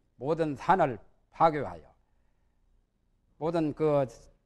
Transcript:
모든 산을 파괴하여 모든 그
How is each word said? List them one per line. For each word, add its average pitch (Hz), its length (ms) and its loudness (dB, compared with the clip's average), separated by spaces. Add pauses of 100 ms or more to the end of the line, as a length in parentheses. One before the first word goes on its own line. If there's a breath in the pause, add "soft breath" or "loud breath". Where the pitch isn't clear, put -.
(160)
모든 156 400 -4
산을 156 420 2 (320)
파괴하여 131 520 0 (1500)
모든 160 380 -2
그 147 320 2 (400)